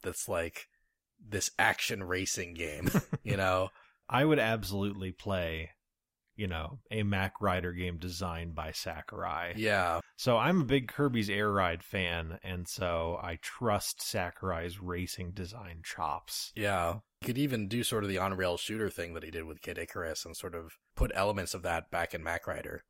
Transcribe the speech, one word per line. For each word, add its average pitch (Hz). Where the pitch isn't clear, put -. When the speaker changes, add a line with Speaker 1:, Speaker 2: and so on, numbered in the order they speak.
Speaker 1:
that's, -
like, 85
this 101
action 107
racing 92
game," 82
<laughs> -
you 101
know? 92
Speaker 2:
I 127
would 156
absolutely 101
play, 82
you 104
know, 82
a 107
Mac 98
Ryder 90
game 90
designed 85
by 78
Sakurai. 87
Speaker 1:
Yeah. 95
Speaker 2:
So 123
I'm 160
a 139
big 127
Kirby's 120
Air 104
Ride 90
fan, 85
and 90
so 85
I 85
trust -
Sakurai's 87
racing 90
design 92
chops. -
Speaker 1:
Yeah. 95
You -
could 120
even 127
do 117
sort 110
of 98
the 95
on-rail 92
shooter 107
thing 85
that 82
he 80
did 82
with 80
Kid 87
Icarus 82
and 82
sort 90
of 82
put -
elements 98
of 95
that 85
back 85
in 85
Mac 85
Ryder. -